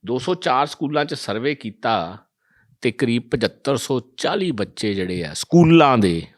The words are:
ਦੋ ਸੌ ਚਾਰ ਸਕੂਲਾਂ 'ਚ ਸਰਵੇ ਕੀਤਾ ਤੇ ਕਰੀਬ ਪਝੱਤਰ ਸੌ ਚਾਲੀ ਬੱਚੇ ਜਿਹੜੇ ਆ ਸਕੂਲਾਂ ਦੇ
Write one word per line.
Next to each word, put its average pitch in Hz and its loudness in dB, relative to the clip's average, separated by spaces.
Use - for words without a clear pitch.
ਦੋ 127 -4
ਸੌ 185 -2
ਚਾਰ 139 0
ਸਕੂਲਾਂ 151 -4
'ਚ 147 -8
ਸਰਵੇ 123 -6
ਕੀਤਾ 101 -6
ਤੇ 120 0
ਕਰੀਬ 120 -2
ਪਝੱਤਰ 135 -2
ਸੌ 135 -4
ਚਾਲੀ 185 -2
ਬੱਚੇ 104 -4
ਜਿਹੜੇ 90 -4
ਆ 76 -10
ਸਕੂਲਾਂ 160 6
ਦੇ 87 2